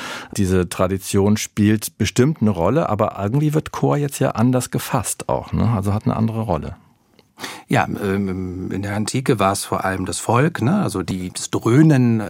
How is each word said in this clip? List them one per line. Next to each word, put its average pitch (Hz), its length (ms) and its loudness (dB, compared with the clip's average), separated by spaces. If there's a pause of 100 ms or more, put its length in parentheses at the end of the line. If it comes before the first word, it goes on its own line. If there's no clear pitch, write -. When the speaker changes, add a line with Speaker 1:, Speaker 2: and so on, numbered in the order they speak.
(360)
Speaker 1:
Diese 92 320 2
Tradition 98 720 2
spielt - 600 0
bestimmt 131 440 2
eine 107 80 4
Rolle, 90 400 2
aber - 280 0
irgendwie 143 360 0
wird - 180 -2
Chor 139 240 0
jetzt 143 240 -4
ja 131 120 0
anders 123 400 2
gefasst - 580 -4
auch, - 240 -2
ne? 92 200 2
Also 101 200 0
hat 110 100 -2
eine - 140 0
andere 110 240 -2
Rolle. 85 340 -4 (920)
Speaker 2:
Ja, - 200 0
ähm, 92 840 -4
in 95 120 -6
der 101 120 -4
Antike 117 440 -2
war 98 140 2
es - 100 -4
vor - 200 -4
allem 92 220 -2
das 87 140 -6
Volk, 127 420 0
ne? 175 220 0
Also 98 180 -4
die, 90 300 -6
das - 180 -10
Dröhnen 123 720 4 (100)